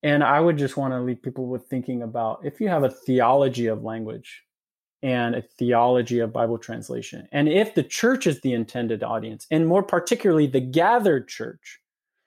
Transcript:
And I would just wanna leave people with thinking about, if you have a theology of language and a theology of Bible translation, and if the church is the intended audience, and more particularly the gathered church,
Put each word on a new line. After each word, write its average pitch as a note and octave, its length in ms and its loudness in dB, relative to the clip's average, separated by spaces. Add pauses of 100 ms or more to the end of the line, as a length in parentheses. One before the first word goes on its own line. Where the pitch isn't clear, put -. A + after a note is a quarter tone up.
And D3 220 2
I C#3+ 160 4
would E3 160 4
just C#3 220 -2
wanna C3 240 -4
leave B2 180 -4
people B2+ 280 -8
with B2 180 -8
thinking B2 360 -6
about, A2+ 420 -6
if - 140 -8
you A3 100 0
have D#3 160 2
a B2+ 40 2
theology B2+ 800 2
of A2 180 -4
language A2+ 600 -12 (580)
and B2 320 -2
a B2 80 -4
theology A#2+ 800 2
of A#2 120 -2
Bible A#2 240 -2
translation, A#2 720 -12
and C#3+ 160 0
if G3 280 2
the D#3 80 2
church B3 440 0
is D3 140 0
the C3 140 -2
intended A2+ 480 -4
audience, A2 480 -6
and D#3+ 160 2
more F#3 160 4
particularly F3 640 2
the C3 140 0
gathered E3 680 2
church, - 520 -14 (460)